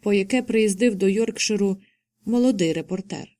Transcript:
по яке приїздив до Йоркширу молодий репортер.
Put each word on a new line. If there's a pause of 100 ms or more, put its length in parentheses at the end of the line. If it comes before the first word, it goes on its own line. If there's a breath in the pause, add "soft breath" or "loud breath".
по
яке
приїздив
до
Йоркширу (480 soft breath)
молодий
репортер.